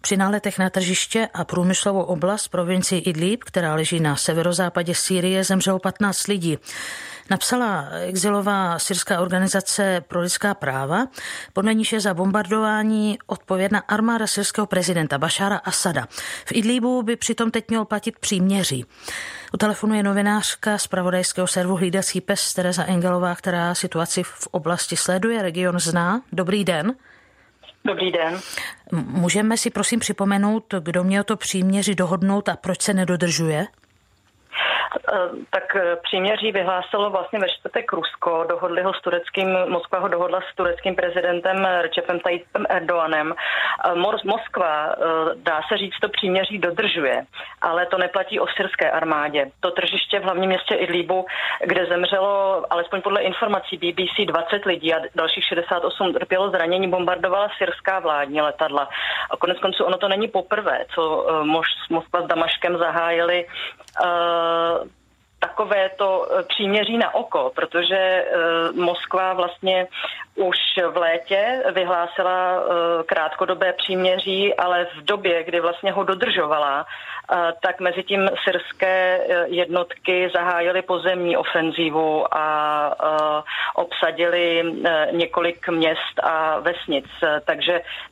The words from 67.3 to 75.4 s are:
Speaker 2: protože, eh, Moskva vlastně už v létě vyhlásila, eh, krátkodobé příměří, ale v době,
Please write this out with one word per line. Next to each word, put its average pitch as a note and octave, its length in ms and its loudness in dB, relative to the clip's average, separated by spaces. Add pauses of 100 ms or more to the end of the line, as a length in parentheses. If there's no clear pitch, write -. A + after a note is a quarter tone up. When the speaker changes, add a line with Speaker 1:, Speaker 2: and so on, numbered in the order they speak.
Speaker 2:
protože, F3 420 0
eh, F#3 300 2 (460)
Moskva F3+ 600 0
vlastně F#3 540 0 (480)
už F#3 220 0 (360)
v E3 40 -2
létě G3 640 2 (120)
vyhlásila, F#3 840 2
eh, E3+ 440 2
krátkodobé F3+ 680 0
příměří, F#3 840 0
ale F3 320 2 (120)
v D3 60 -18
době, F#3 400 2